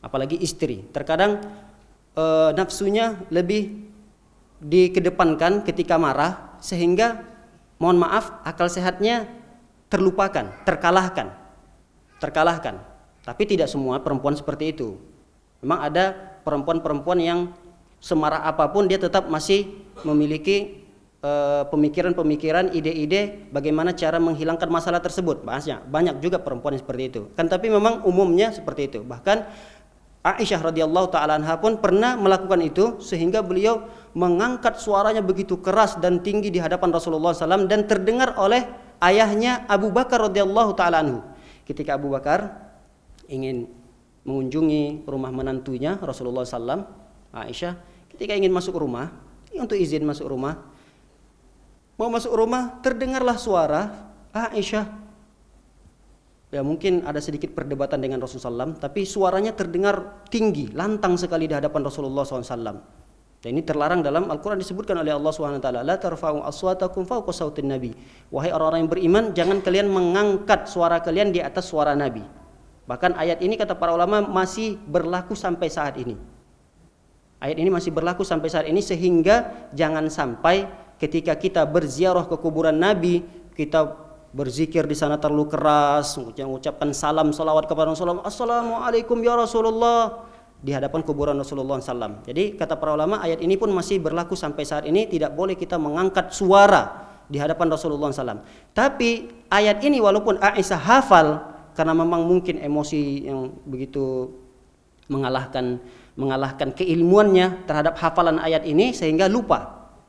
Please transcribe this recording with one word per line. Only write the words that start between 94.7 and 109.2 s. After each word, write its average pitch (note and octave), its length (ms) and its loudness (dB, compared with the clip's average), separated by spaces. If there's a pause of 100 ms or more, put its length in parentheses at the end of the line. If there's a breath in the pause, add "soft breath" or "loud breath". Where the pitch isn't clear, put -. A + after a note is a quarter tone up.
ini, G3+ 240 2
tidak D#3 240 -2
boleh F#3 240 -2
kita F3+ 160 -4
mengangkat F3 560 0
suara G3 720 6 (240 loud breath)
di C#3+ 80 -10
hadapan D#3 320 0
Rasulullah D3+ 480 -2
sallam. A#2+ 240 -6 (320 loud breath)
Tapi A#3 800 0
ayat G#3 320 4
ini, C#4+ 160 4
walaupun G#3 400 4
Aisyah G3 400 2
hafal, F3+ 480 8 (480)
karena D#3+ 160 2
memang E3 320 2
mungkin F3 400 2
emosi D3 640 -2
yang C3 240 -6 (160)
begitu C3 640 -4 (800)
mengalahkan, B2+ 720 -2 (320 loud breath)
mengalahkan C3+ 560 -2
keilmuannya F#3 960 4
terhadap D3+ 320 0
hafalan E3 400 2
ayat D#3+ 240 0
ini, F3 320 2
sehingga E3 320 2